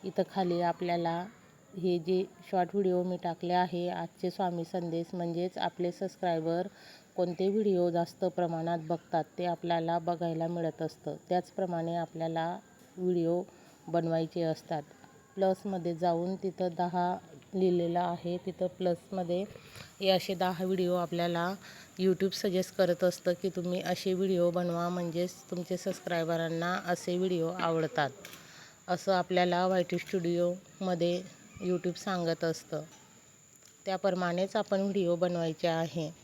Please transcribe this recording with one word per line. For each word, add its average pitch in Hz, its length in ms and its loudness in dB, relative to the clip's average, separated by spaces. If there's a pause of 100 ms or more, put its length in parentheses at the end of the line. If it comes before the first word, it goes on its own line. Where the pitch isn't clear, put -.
इथं 190 280 0
खाली 175 300 0
आपल्याला 170 640 0 (520)
हे 175 220 2
जे 180 260 0 (260)
शॉर्ट 180 220 2
व्हिडिओ 185 300 2
मी 180 200 -2
टाकले 175 300 -2
आहे, 175 360 2
आजचे 175 420 -4
स्वामी 175 340 -2
संदेश, 170 500 -4
म्हणजेच 175 420 -2
आपले 175 340 -2
सबस्क्रायबर 175 760 -2 (480)
कोणते 180 320 0
व्हिडिओ 196 420 4
जास्त 170 360 0
प्रमाणात 170 560 0
बघतात, 160 420 -2 (140)
ते 180 80 -2
आपल्याला 170 540 0
बघायला 165 480 -2
मिळत 165 340 -2
असतं. - 340 -6 (140)
त्याचप्रमाणे 175 680 0
आपल्याला 165 640 -4 (380)
व्हिडिओ 175 440 2 (460)
बनवायचे 165 540 0
असतात. 160 420 -2 (520)
प्लसमध्ये 185 600 0
जाऊन 175 400 0
तिथं 185 420 -2
दहा 180 400 0 (380)
लिहिलेलं 175 440 4
आहे, 175 380 -2
तिथं 180 300 -4
प्लसमध्ये 180 760 -2 (580)
हे 190 80 4
असे 185 260 2
दहा 185 280 0
व्हिडिओ 185 320 2
आपल्याला 175 600 0 (440)
YouTube 185 340 2
सजेस्ट 185 420 0
करत 175 280 4
असतं 180 300 2
की 185 160 -2
तुम्ही 180 320 -2
असे 180 320 0
व्हिडिओ 180 380 4
बनवा, 175 380 0
म्हणजेच 175 440 -2 (180)
तुमचे 180 260 -4
सबस्क्रायबरांना 165 960 -2 (120)
असे 180 320 -2
व्हिडिओ 180 300 2
आवडतात, 165 640 0 (760)
असं 180 260 0
आपल्याला 180 540 4
वायटी 180 300 2
स्टुडिओमध्ये 175 1300 0 (380)
YouTube 180 360 0
सांगत 175 460 -2
असतं. 160 380 -2 (1040)
त्याप्रमाणेच 185 720 2
आपण 202 260 2
व्हिडिओ 190 340 2
बनवायचे 170 520 0
आहे 165 460 -2 (100)